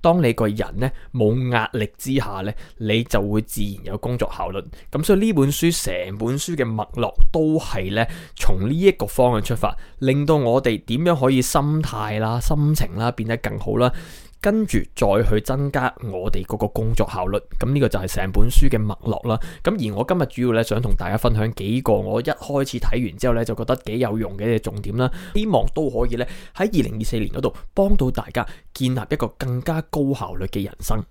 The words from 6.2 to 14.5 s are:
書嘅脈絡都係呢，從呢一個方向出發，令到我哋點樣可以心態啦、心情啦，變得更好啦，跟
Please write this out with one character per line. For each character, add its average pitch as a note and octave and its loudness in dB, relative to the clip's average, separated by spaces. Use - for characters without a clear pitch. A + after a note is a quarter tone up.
書 E3+ -6
嘅 C#3 -2
脈 A2 -4
絡 A#2 -4
都 D#3 2
係 G2 -4
呢， A2+ 2
從 F#2+ 4
呢 C#3 0
一 F#3 4
個 - -4
方 B2 2
向 G#2+ 0
出 A#2+ -2
發， G#2+ -2
令 C3+ 2
到 D#3 4
我 C3 2
哋 A2 0
點 B2 -2
樣 E3+ 2
可 C3 2
以 C3 4
心 D3 0
態 G#2+ -4
啦、 A2 -2
心 D3 2
情 F#2 0
啦， A2+ 0
變 A2 -6
得 A2+ -2
更 G#2 -6
好 G2+ -4
啦， B2 4
跟 G#3+ 2